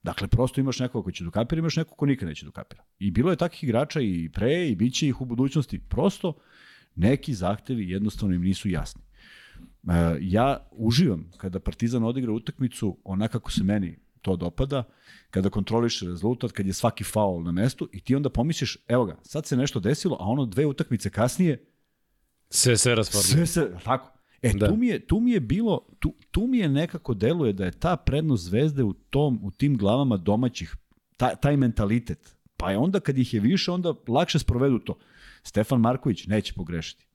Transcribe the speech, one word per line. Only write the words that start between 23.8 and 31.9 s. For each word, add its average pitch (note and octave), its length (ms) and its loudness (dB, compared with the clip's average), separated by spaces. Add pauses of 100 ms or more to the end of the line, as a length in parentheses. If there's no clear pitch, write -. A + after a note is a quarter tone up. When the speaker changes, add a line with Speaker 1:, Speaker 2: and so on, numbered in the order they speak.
Speaker 1:
tako. B2+ 300 -2 (300)
E, A#2 100 2
Speaker 2:
Da. G2+ 160 4
Speaker 1:
tu D3 80 4
mi A#3+ 120 2
je, F#3 120 2
tu F#3 200 0
mi A#3+ 120 4
je A3 80 4
bilo, E3+ 480 0 (120)
tu, - 160 -2 (160)
tu - 120 0
mi B3+ 140 2
je F#3+ 120 2
nekako C#3+ 440 -2
deluje A#2 400 2
da F#2+ 120 -2
je F2+ 80 0
ta F3 240 0
prednost C#3 480 0
Zvezde C3+ 380 0
u G2+ 100 0
tom, C3+ 480 0
u F#2+ 100 -8
tim C#3 260 0
glavama A2 400 2
domaćih, G2+ 580 0 (420)
ta-, B2 180 0
taj C#3+ 220 2
mentalitet. A#2 800 -2 (200)